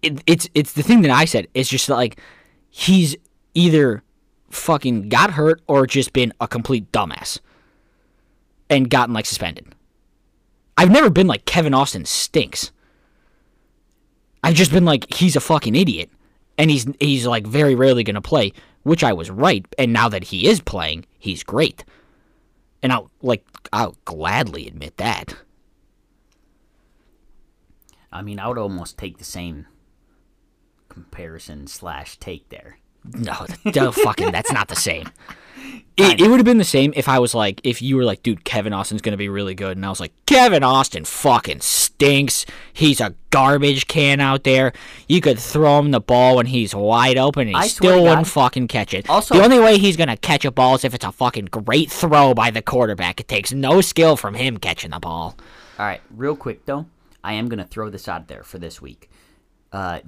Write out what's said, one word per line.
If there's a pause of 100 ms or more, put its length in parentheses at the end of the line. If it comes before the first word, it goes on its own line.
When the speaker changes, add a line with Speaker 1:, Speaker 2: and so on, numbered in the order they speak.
Speaker 1:
It,
it's,
it's
the
thing
that
I
said.
It's
just
that,
like, (500)
he's (380)
either (460)
fucking
got
hurt
or
just
been
a
complete
dumbass (1300)
and
gotten,
like,
suspended. (1000)
I've
never
been
like,
"Kevin
Austin
stinks." (1700)
I've
just
been
like,
"He's
a
fucking
idiot, (480)
and
he's, (140)
he's,
like,
very
rarely
gonna
play," (300)
which
I
was
right, (120)
and
now
that
he
is
playing, (120)
he's
great. (1000)
And
I'll, (120)
like, (280)
I'll
gladly
admit
that. (2750)
Speaker 2:
I
mean,
I
would
almost
take
the
same (1200)
comparison
slash
take
there. (260)
Speaker 1:
No, (180)
th-,
fucking,
that's
not
the
same.
Speaker 2:
<laughs> (800)
Speaker 1:
It,
Speaker 2:
I
Speaker 1:
it
would
have
been
the
same
if
I
was
like,
if
you
were
like,
"Dude,
Kevin
Austin's
gonna
be
really
good,"
and
I
was
like, (140)
"Kevin
Austin
fucking
stinks. (300)
He's
a (160)
garbage
can
out
there. (340)
You
could
throw
him
the
ball
when
he's
wide
open,
and
he
Speaker 2:
I
swear
Speaker 1:
still
Speaker 2:
to
Speaker 1:
wouldn't
Speaker 2:
God.
Speaker 1:
fucking
catch
it.
Speaker 2:
Also
Speaker 1:
The
only
way
he's
gonna
catch
a
ball
is
if
it's
a
fucking
great
throw
by
the
quarterback.
It
takes
no
skill
from
him
catching
the
ball." (440)
Speaker 2:
All
right, (120)
real
quick,
though, (380)
I
am
gonna
throw
this
out
there
for
this
week. (600)
Uh,